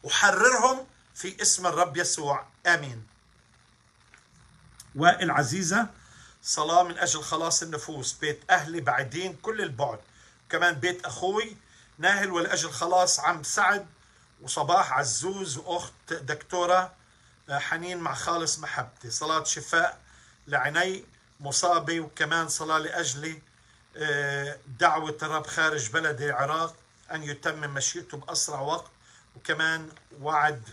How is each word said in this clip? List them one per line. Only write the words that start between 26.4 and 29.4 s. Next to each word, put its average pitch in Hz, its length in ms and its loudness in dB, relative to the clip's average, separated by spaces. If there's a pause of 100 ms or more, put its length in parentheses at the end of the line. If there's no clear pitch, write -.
أن 160 120 -8
يتمم 147 500 -6
مشيئته 143 440 -6
بأسرع 147 420 -4
وقت، 156 320 -4 (440)
وكمان 160 540 -2 (320)